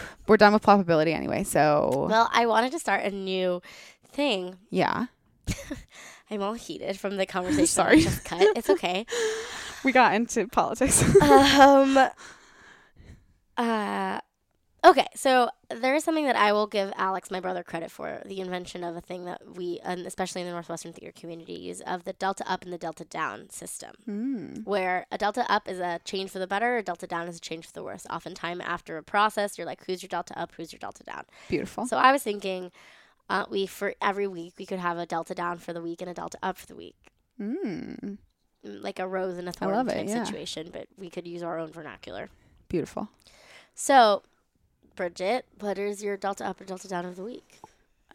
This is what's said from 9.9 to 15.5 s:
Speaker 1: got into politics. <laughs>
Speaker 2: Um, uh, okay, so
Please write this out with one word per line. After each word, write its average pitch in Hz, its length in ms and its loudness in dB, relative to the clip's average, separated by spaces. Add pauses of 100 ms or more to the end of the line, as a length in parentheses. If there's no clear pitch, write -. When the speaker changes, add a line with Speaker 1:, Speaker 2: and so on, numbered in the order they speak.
Speaker 1:
got 233 220 8
into 226 360 0
politics. - 540 2 (120)
<laughs> 392 80 10
Speaker 2:
Um, 277 760 10 (1600)
uh, 202 600 -2 (680)
okay, 320 300 10
so 254 340 4 (200)